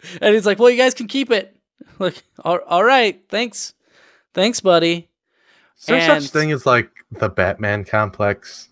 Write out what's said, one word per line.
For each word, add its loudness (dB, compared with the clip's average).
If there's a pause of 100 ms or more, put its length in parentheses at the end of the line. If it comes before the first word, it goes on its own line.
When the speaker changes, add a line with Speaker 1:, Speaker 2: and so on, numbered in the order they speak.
(220)
Speaker 1:
And 4
he's 0
like, 0
"Well, 6
you 2
guys 2
can -12
keep -4
it." -2 (460)
Like, -6 (220)
"All, -2
all 0
right, 2
thanks. -8 (640)
Thanks, 0
buddy." 2 (680)
Speaker 2:
Is -20
there 2
Speaker 1:
And 2
Speaker 2:
such -10
thing -2
as, -6
like, 2 (200)
the -4
Batman -4
complex? -4